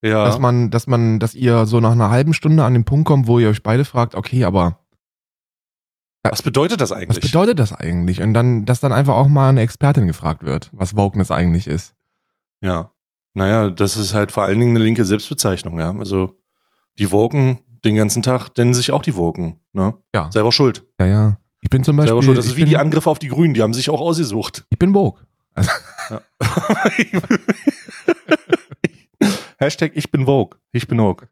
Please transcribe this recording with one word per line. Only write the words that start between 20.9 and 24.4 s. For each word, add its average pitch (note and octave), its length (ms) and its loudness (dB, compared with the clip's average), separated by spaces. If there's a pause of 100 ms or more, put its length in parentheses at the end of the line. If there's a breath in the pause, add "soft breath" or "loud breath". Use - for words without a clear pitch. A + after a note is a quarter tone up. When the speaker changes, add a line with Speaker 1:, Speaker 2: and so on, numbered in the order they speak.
Speaker 2:
Ja, F#2 60 2
ja. G#2 320 2 (240)
Ich - 80 -4
bin C3 140 2
zum D3 120 2
Beispiel, D3 140 4
Speaker 1:
Selber A#2 140 2
schuld. C3 140 6
Das A#2+ 80 0
ist B2 60 -2
Speaker 2:
ich B2+ 60 -6
Speaker 1:
wie D#3+ 40 2
Speaker 2:
bin D3+ 80 4
Speaker 1:
die D#3+ 80 4
Angriffe D#3 320 0
auf D3+ 100 0
die D3+ 100 -12
Grünen, D3 240 2
die A2+ 80 0
haben A2 120 2
sich C3 160 -4
auch D3 120 -2
ausgesucht. D3+ 680 -4